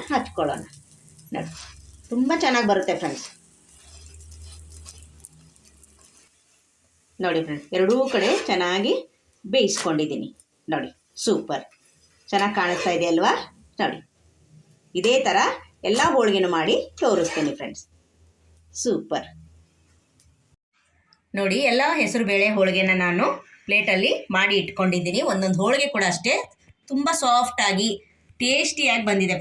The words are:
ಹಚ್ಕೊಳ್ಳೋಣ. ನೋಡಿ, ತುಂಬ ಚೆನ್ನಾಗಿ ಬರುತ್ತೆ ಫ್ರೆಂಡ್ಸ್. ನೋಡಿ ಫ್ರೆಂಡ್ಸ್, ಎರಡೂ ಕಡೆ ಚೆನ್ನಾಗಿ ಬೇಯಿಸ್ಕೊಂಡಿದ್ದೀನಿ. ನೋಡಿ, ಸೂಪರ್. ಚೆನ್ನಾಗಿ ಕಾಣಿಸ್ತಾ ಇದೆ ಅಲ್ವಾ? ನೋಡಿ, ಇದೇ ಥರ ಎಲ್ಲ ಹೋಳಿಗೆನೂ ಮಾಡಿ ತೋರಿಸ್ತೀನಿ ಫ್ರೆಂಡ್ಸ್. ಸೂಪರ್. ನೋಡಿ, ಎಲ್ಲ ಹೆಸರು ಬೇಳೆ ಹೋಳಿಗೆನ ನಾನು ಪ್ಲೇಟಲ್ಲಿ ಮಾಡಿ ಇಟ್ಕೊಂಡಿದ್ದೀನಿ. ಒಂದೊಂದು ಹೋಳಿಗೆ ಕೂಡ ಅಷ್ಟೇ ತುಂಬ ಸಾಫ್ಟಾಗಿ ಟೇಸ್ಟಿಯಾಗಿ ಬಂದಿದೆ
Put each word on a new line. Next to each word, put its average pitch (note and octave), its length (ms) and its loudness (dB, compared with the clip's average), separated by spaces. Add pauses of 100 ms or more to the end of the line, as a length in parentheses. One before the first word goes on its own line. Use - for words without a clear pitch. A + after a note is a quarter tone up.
ಹಚ್ಕೊಳ್ಳೋಣ. E3+ 560 -4 (680)
ನೋಡಿ, D#3+ 160 -8 (600)
ತುಂಬ B3+ 220 0 (100)
ಚೆನ್ನಾಗಿ B3 300 2
ಬರುತ್ತೆ F#3 280 0
ಫ್ರೆಂಡ್ಸ್. C#3+ 240 -6 (4000)
ನೋಡಿ E3 220 2
ಫ್ರೆಂಡ್ಸ್, D3 200 -8 (100)
ಎರಡೂ F#3+ 200 2 (160)
ಕಡೆ G3+ 160 0 (220)
ಚೆನ್ನಾಗಿ F#3+ 420 0 (640)
ಬೇಯಿಸ್ಕೊಂಡಿದ್ದೀನಿ. D#3 720 0 (440)
ನೋಡಿ, C3 180 -4 (340)
ಸೂಪರ್. D#3+ 400 -2 (680)
ಚೆನ್ನಾಗಿ G3+ 280 0
ಕಾಣಿಸ್ತಾ F3+ 380 0
ಇದೆ E3+ 160 0
ಅಲ್ವಾ? F#3 200 4 (480)
ನೋಡಿ, - 180 -2 (1000)
ಇದೇ A3 140 4 (120)
ಥರ F#3 120 2 (500)
ಎಲ್ಲ A3+ 120 2 (140)
ಹೋಳಿಗೆನೂ G3+ 420 4
ಮಾಡಿ D#3+ 180 2 (280)
ತೋರಿಸ್ತೀನಿ E3+ 560 2
ಫ್ರೆಂಡ್ಸ್. A#2+ 240 -12 (1000)
ಸೂಪರ್. D#3+ 440 -2 (2000)
ನೋಡಿ, G3 200 0 (120)
ಎಲ್ಲ B3 120 2 (200)
ಹೆಸರು A#3 300 0
ಬೇಳೆ G3 140 2 (120)
ಹೋಳಿಗೆನ F#3 360 2 (120)
ನಾನು F3+ 200 2 (400)
ಪ್ಲೇಟಲ್ಲಿ G#3+ 460 2 (240)
ಮಾಡಿ G3+ 260 2
ಇಟ್ಕೊಂಡಿದ್ದೀನಿ. F3+ 580 -2 (120)
ಒಂದೊಂದು F#3+ 300 0
ಹೋಳಿಗೆ C4+ 320 2
ಕೂಡ G3+ 180 0
ಅಷ್ಟೇ F3+ 220 -2 (580)
ತುಂಬ C#4 160 0 (140)
ಸಾಫ್ಟಾಗಿ A#3 640 2 (540)
ಟೇಸ್ಟಿಯಾಗಿ C4 680 0
ಬಂದಿದೆ F#3+ 320 2